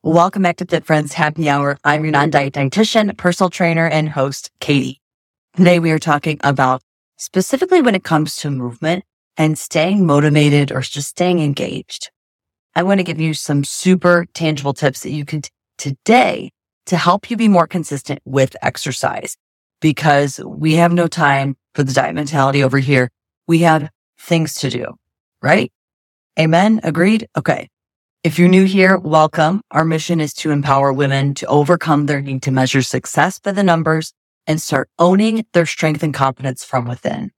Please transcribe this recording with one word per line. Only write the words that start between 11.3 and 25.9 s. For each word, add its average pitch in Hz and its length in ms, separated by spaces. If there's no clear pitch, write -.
engaged. - 680
I 165 100
want 190 180
to - 20
give 165 160
you 160 140
some 143 320
super 175 680
tangible 143 400
tips 143 280
that 147 80
you 147 160
can 151 160
t-, - 100
today 147 760
to - 100
help 175 340
you 240 60
be 220 140
more 175 180
consistent 147 560
with 135 380
exercise, - 760
because 143 580
we 151 360
have 170 180
no 175 140
time 139 500
for 147 80
the 131 80
diet 127 240
mentality 139 480
over 135 160
here. 127 300
We 165 140
have 160 300
things 165 440
to 135 80
do, 123 240
right? 180 280